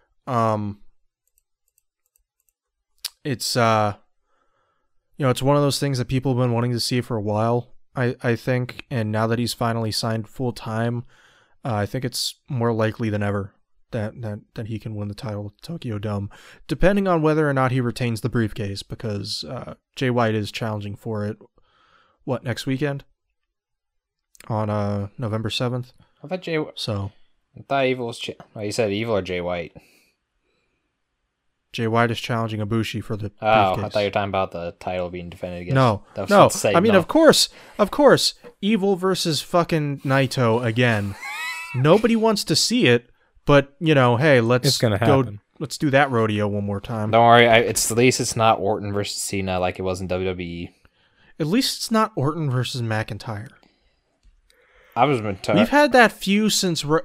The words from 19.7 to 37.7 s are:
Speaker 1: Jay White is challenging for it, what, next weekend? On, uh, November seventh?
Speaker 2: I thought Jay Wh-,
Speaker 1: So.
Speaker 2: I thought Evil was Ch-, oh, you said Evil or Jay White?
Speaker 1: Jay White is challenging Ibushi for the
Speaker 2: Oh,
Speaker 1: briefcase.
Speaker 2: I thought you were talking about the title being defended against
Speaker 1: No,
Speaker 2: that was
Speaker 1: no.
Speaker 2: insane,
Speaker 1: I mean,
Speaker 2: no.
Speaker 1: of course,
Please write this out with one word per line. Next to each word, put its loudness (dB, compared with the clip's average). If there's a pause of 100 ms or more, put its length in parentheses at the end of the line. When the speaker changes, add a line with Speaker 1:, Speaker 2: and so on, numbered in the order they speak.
Speaker 1:
Jay -2
White 2
is -4
challenging -8
for -6
it, -6 (840)
what, -6
next -6
weekend? -4 (1400)
On, -2
uh, -2 (100)
November -4
seventh? -6 (300)
Speaker 2:
I -16
thought -8
Jay -6
Wh-, -6
Speaker 1:
So. -6 (460)
Speaker 2:
I -18
thought 0
Evil -2
was -10
Ch-, -10 (240)
oh, -12
you -6
said 0
Evil -2
or 0
Jay -6
White? -6 (2000)
Speaker 1:
Jay -4
White 2
is -6
challenging -4
Ibushi -2
for -8
the -8 (100)
Speaker 2:
Oh, 4
Speaker 1:
briefcase. -4
Speaker 2:
I -8
thought -2
you 2
were -4
talking -2
about -2
the -8
title -6
being -10
defended -10
against -4
Speaker 1:
No, 2 (120)
Speaker 2:
that -4
was -4
Speaker 1:
no. 8
Speaker 2:
insane, 2
Speaker 1:
I 4
mean, 4
Speaker 2:
no. 6
Speaker 1:
of 0
course, 6 (300)